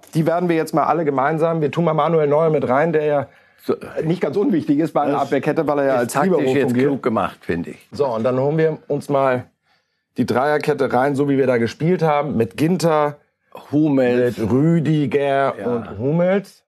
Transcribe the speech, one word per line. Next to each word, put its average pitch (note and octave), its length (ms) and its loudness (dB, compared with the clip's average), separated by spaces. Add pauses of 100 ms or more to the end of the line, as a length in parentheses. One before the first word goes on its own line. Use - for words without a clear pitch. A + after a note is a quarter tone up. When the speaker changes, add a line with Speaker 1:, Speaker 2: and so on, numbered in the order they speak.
(140)
Speaker 1:
die D#3 120 0
werden F3 220 0
wir E3+ 80 2
jetzt D#3 180 -2
mal C#3+ 100 2
alle D#3 200 0
gemeinsam, D3+ 560 0
wir D3 100 0
tun E3+ 140 -2
mal E3 100 2
Manuel D#3 320 2
Neuer D3+ 240 2
mit C#3+ 180 0
rein, D3 240 2
der D#3 120 0
ja D3 220 0 (360)
Speaker 2:
So. - 120 -2 (300)
Speaker 1:
nicht E3+ 160 -2
ganz D3 160 -2
unwichtig D#3+ 440 0
ist D#3+ 120 -2
bei D3+ 100 0
einer C#3+ 100 0
Speaker 2:
Das C3 100 0
Speaker 1:
Abwehrkette, C#3+ 440 0
weil D3 120 0
er C#3 60 0
ja C3+ 100 2
Speaker 2:
ist B2 60 2
Speaker 1:
als A#2+ 140 -2
Speaker 2:
taktisch E3+ 240 2
Speaker 1:
Libero C3 160 0
Speaker 2:
jetzt C#3 100 2
Speaker 1:
fungiert. B2 240 2
Speaker 2:
klug C#3 140 -2
gemacht, A2 380 -2
finde E2+ 300 -6
ich. - 220 -20
Speaker 1:
So, C3+ 140 -2
und A2+ 180 -4
dann B2+ 140 0
holen D3 200 0
wir D#3 200 0 (100)
uns D3 200 -4
mal C3+ 360 0 (720)
die B2+ 100 -2
Dreierkette C3+ 640 0
rein, C#3 220 2
so C#3+ 140 0
wie C#3 100 2
wir C3 80 2
da B2+ 120 2
gespielt D#3+ 440 -2
haben, D3 340 0
mit A2+ 200 -2
Ginter, D3+ 600 0 (520)
Speaker 2:
Hummels. B2 680 2
Speaker 1:
mit G#2+ 120 -2
Rüdiger C#3 1080 2
Speaker 2:
Ja. G#2 80 -6
Speaker 1:
und A2+ 320 -6
Hummels. F3 680 -2